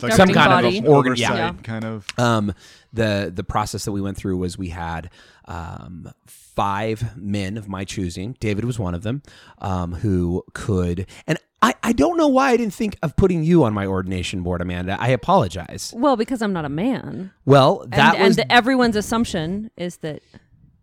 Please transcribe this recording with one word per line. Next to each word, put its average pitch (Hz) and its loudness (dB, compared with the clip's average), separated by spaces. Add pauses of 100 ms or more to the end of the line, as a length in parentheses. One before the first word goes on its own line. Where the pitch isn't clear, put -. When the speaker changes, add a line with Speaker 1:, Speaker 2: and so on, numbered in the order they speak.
Speaker 1:
like 120 -2
Speaker 2:
some 185 8
Speaker 3:
Governing - 4
Speaker 2:
kind 151 6
Speaker 3:
body. - 4
Speaker 2:
of - -2
organ-, 139 6
yeah. 113 0
Speaker 1:
oversight 165 -2
Speaker 3:
Yeah. 185 -18
Speaker 1:
kind 110 -8
of. 110 -10 (120)
Speaker 2:
Um, 110 2 (400)
the, 104 0
the 98 -6
process 107 -4
that 113 -6
we 101 -4
went 98 -4
through 92 -4
was 90 -4
we 92 -8
had, 82 -10 (400)
um, 85 -14 (180)
five 110 -4
men 101 -4
of 104 -12
my 98 -6
choosing. 95 -6
David 104 -2
was 120 -4
one 90 -4
of 90 -8
them, 123 -6 (380)
um, 90 -4
who 90 0 (100)
could, 90 -2 (220)
and 85 -2 (240)
I, 247 2 (100)
I 226 0
don't 330 2
know 320 4
why 262 2
I 233 4
didn't 226 -2
think 208 -4
of 160 -4
putting 180 2
you 165 6
on 110 2
my 101 -2
ordination 92 -4
board, 87 -2
Amanda. 90 -4
I 117 -2
apologize. 120 0
Speaker 3:
Well, 262 2
because 226 -4
I'm 208 -2
not 170 -4
a 143 -6
man. 185 -6 (140)
Speaker 2:
Well, 139 6
Speaker 3:
And, 120 -14
Speaker 2:
that 147 6
Speaker 3:
and - 4
Speaker 2:
was - 6
Speaker 3:
the, 165 -2
everyone's 240 4
assumption 208 -4
is 175 -10
that 151 -12 (600)